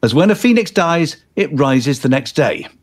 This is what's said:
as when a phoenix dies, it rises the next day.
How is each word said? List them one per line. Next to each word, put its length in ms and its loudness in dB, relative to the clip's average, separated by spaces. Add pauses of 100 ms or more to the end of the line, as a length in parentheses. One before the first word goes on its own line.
as 120 0
when 160 4
a 40 4
phoenix 360 0
dies, 460 0 (180)
it 240 -4
rises 420 0
the 80 -2
next 240 0
day. 340 -2 (160)